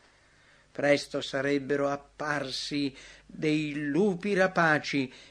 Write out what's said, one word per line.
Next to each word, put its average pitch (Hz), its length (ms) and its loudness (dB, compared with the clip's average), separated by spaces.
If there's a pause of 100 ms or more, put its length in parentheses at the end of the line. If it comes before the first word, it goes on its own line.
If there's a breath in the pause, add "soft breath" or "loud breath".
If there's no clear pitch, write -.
(720 soft breath)
Presto 139 480 0
sarebbero 139 680 0
apparsi 143 1080 -6 (300 loud breath)
dei 151 480 -2
lupi 175 580 0
rapaci 160 800 2 (180 loud breath)